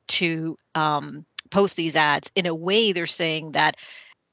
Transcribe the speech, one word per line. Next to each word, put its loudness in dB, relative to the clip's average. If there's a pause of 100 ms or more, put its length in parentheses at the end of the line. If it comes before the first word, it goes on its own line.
to, -2 (180)
um, -2 (240)
post 2
these -4
ads, 2
in 0
a -2
way 0
they're -2
saying -4
that, 2 (540)